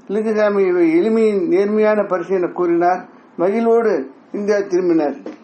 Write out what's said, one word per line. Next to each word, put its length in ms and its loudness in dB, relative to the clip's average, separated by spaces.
லிங்குசாமி 580 0
இவை 280 2
எளிமையின் 540 2
நேர்மையான 560 2
பரிசு 320 -4
என 120 0
கூறினார். 580 0
மகிழ்வோடு 720 0
இந்தியா 260 -2
திரும்பினர். 680 -2